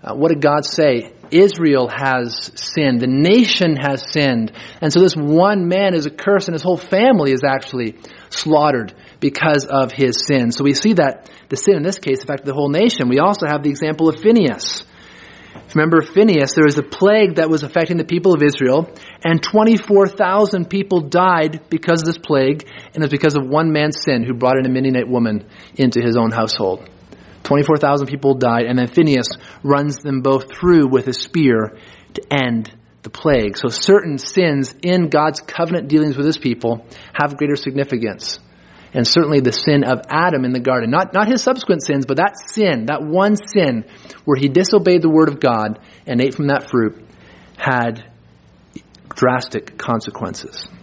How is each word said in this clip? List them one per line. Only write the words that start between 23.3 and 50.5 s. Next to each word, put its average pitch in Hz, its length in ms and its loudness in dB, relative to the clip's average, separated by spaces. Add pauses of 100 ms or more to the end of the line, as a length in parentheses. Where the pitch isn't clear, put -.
of 135 100 -2
one 156 260 0
man's 151 300 -2
sin 123 220 0
who 123 100 -4
brought 127 240 0
in 131 80 -2
a 127 40 -2
Midianite 127 380 -2
woman 117 380 -2 (300)
into 123 260 0
his 120 140 0
own 113 140 2
household. 107 580 -4 (540)
Twenty-four 147 340 2
thousand 143 300 0
people 139 280 0
died, 120 320 0
and 123 120 -2
then 123 80 0
Phinehas 139 420 0 (340)
runs 143 360 0
them 135 240 -4
both 135 300 0
through 170 360 2
with 127 180 2
a 131 60 -4
spear 117 640 0 (380)
to - 80 -10 (100)
end 120 400 -2 (300)
the - 80 -18
plague. 117 480 0
So 127 100 -4
certain 170 500 2
sins 143 640 -2
in 180 280 0
God's 151 300 0
covenant 170 480 -6
dealings 151 280 2
with 143 100 -2
his 156 120 0
people 117 480 -4 (260)
have 143 240 -2
greater 143 200 -2
significance. 131 840 -6 (560)
And 123 120 0
certainly 151 340 2
the 123 120 0
sin 143 320 0
of 127 260 -2
Adam 151 340 0
in 123 80 -2
the 127 80 -4
garden, 120 300 -2
not, 180 240 -2
not 202 120 2
his 240 160 0
subsequent 220 400 -2
sins, 139 220 -2
but 135 140 -2
that 196 160 0 (160)
sin, 156 360 -2
that 147 160 -4
one 190 340 0
sin 143 500 -2 (400)
where 147 100 2
he 139 120 0
disobeyed 180 520 2
the 160 80 0
word 156 220 4
of 139 100 -10
God 110 380 0 (280)
and 123 140 -2
ate 135 140 0
from 143 140 -2
that 139 200 -2
fruit, 113 340 -2 (540)
had 120 480 -2 (1040)
drastic - 720 -4
consequences. - 880 -8 (140)